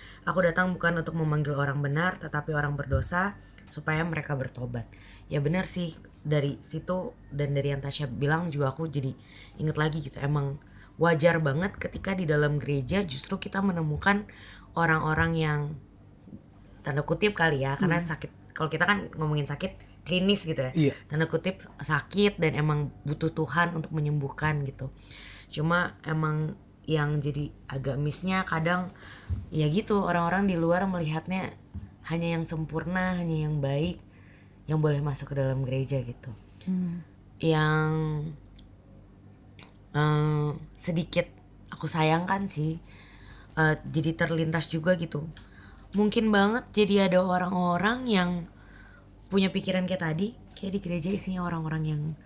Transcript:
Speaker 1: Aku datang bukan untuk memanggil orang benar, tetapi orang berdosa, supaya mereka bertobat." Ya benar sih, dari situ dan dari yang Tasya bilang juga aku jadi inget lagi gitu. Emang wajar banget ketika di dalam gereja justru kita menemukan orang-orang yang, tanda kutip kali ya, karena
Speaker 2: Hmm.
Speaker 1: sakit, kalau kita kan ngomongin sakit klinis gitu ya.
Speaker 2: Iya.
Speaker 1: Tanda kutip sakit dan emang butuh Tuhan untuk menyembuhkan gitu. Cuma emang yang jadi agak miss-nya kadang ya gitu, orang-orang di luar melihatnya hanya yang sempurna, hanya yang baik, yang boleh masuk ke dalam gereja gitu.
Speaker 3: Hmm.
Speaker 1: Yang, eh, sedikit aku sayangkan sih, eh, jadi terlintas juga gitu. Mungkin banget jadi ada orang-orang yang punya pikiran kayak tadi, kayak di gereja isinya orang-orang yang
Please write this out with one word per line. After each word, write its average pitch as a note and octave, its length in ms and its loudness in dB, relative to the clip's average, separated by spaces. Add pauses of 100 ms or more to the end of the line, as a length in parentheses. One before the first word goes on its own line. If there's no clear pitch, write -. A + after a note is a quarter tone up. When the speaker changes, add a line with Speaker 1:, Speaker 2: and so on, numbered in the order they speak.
(220)
Speaker 1:
Aku E3 180 0
datang F3+ 320 2
bukan E3+ 260 0
untuk D#3+ 160 -4
memanggil D3+ 400 0
orang C#3 240 0
benar, D3+ 380 0
tetapi D3+ 360 -6
orang D3 220 0
berdosa, C#3 640 0 (300)
supaya D#3 360 -2
mereka D#3 320 -2
bertobat." B2 540 -6 (380)
Ya D3+ 120 -2
benar D#3+ 260 0
sih, F3 300 -6 (240)
dari D3 400 0
situ D#3+ 380 -6 (320)
dan C#3+ 240 -2
dari C#3 180 0
yang C#3 80 -2
Tasya C#3 280 -4
bilang D3 420 0
juga C#3 220 0
aku E3 160 -4
jadi C3+ 260 -4 (440)
inget D3+ 200 -2
lagi D#3 240 0
gitu. C#3 180 -12
Emang C#3 400 -2 (380)
wajar E3 420 6
banget D#3+ 380 0
ketika - 360 -6
di F#3 120 -2
dalam D3 340 2
gereja C#3 440 0
justru E3+ 380 -4
kita G3 200 -4
menemukan F#3+ 680 2 (460)
orang-orang D#3+ 580 2
yang, D#3 280 2 (1200)
tanda D3 200 -2
kutip G#3 320 2
kali D#3 280 2
ya, C3+ 140 0
karena E3+ 220 2
Speaker 2:
Hmm. F3 100 0
Speaker 1:
sakit, - 240 -6 (220)
kalau D#3 160 -2
kita D#3+ 160 0
kan G3 280 0
ngomongin D3+ 320 0
sakit - 280 -6 (300)
klinis F#3+ 420 2
gitu D#3 160 -4
ya. C3 120 -4
Speaker 2:
Iya. C#3+ 200 4 (140)
Speaker 1:
Tanda D#3 180 0
kutip - 320 -2 (220)
sakit E3+ 580 2
dan D#3 180 2
emang D3+ 240 2 (240)
butuh - 280 -2
Tuhan E3 420 0
untuk D#3 200 -6
menyembuhkan D3 720 0
gitu. C3 300 -8 (560)
Cuma E3+ 540 0
emang D#3 560 -2 (240)
yang D3+ 340 0
jadi D3 320 -2 (180)
agak C3+ 300 -4
miss-nya F3+ 480 -2
kadang F3 480 0 (560)
ya D3+ 200 2
gitu, G3+ 340 2
orang-orang F3 420 2
di F#3+ 100 2
luar E3+ 300 4
melihatnya F3 680 -2 (500)
hanya E3+ 260 -2
yang E3 140 0
sempurna, E3+ 680 -2
hanya E3+ 280 -2
yang D3+ 160 0
baik, C#3+ 460 -2 (600)
yang D#3 140 0
boleh D3 220 2
masuk C#3 280 -4
ke C#3 80 -6
dalam C3+ 260 0
gereja C3 360 -2
gitu. A#2+ 300 -8 (340)
Speaker 3:
Hmm. F3+ 380 -2 (380)
Speaker 1:
Yang, D#3 540 2 (2000)
eh, D3+ 580 4 (260)
sedikit E3+ 500 -2 (420)
aku - 180 -10
sayangkan E3+ 600 2
sih, D#3+ 320 -2 (760)
eh, D#3 200 6 (100)
jadi D3 320 0
terlintas D#3+ 500 0
juga E3 300 2
gitu. D#3+ 300 -6 (640)
Mungkin G#3+ 380 4
banget G#3 420 4
jadi G3+ 360 6
ada F3+ 120 6
orang-orang F3+ 880 2
yang F3+ 220 4 (1000)
punya F#3+ 200 4
pikiran F#3 380 0
kayak F#3 180 -2
tadi, D#3+ 240 0 (240)
kayak F#3+ 200 -8
di G3 80 -2
gereja F3 300 -2
isinya F#3 340 -2
orang-orang D#3+ 400 -2
yang D3+ 180 0 (240)